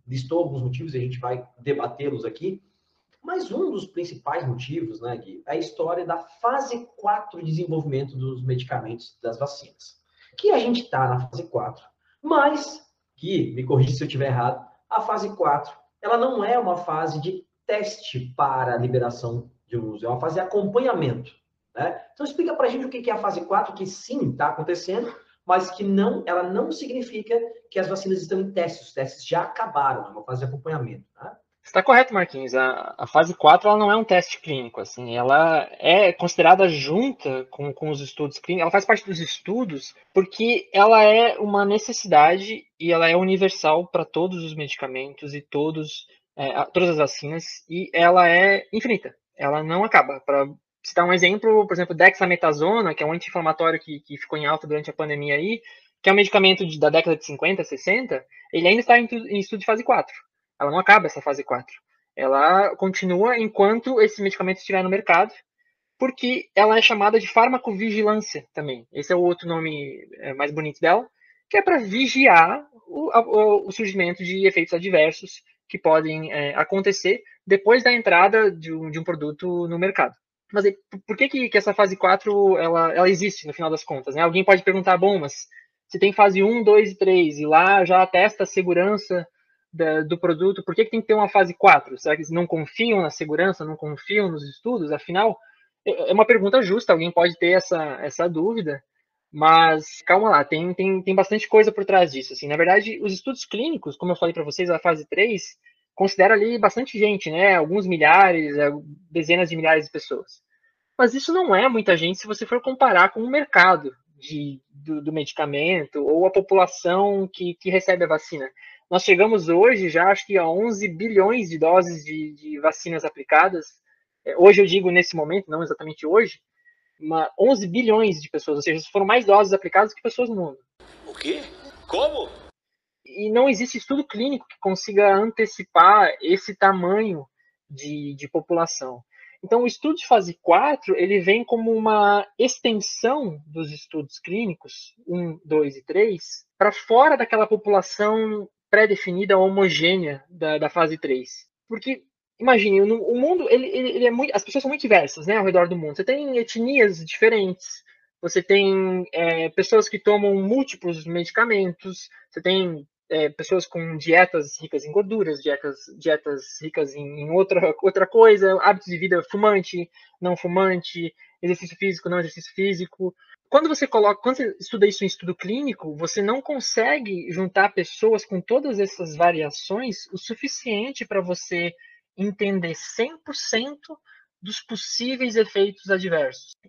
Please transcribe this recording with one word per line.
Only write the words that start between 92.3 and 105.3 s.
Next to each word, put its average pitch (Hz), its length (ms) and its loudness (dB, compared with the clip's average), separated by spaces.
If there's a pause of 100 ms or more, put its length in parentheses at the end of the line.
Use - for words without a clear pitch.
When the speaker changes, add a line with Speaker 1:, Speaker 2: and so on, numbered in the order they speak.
Speaker 2:
não 170 160 -2
confiam 196 540 -2
na 156 80 -2
segurança, 160 560 -4
não 156 100 -10
confiam 180 560 -6
nos 147 160 -12
estudos?" 165 460 -6
Afinal, 185 440 -2 (480)
é, - 260 -2
é - 20 2
uma 214 120 2
pergunta 214 360 2
justa, 202 320 0
alguém 170 180 0
pode 170 260 0
ter 175 140 0
essa, 175 500 -2
essa 170 280 -4
dúvida, 165 520 -4 (500)
mas 160 720 4
calma 208 240 4
lá, 147 160 4
tem, 170 280 -4
tem, 190 280 -2
tem 190 140 -2
bastante 202 340 0
coisa 220 220 6
por 208 140 -6
trás 180 280 4
disso, 131 200 -10
assim. 143 140 -12
Na 147 80 -2
verdade, 196 480 2
os 202 80 -4
estudos 254 340 -8
clínicos, 226 520 -6
como 180 160 -4
eu - 20 0
falei 170 180 -2
pra 170 120 -8
vocês, 175 240 -6
a 165 100 0
fase 156 260 -2
três 214 520 -2 (360)